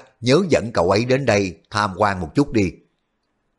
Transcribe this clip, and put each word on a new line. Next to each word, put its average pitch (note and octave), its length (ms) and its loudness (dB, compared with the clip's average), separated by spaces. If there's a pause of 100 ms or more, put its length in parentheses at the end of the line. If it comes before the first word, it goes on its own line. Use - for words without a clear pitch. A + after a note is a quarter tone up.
(200)
nhớ C3+ 300 2
dẫn - 240 0
cậu F2+ 160 2
ấy G#2+ 140 2
đến B2+ 220 0
đây G2+ 300 0 (140)
tham G#2 260 -2
quan G2 240 0
một D#2 140 -8
chút C#3+ 180 0
đi." G2 200 0 (880)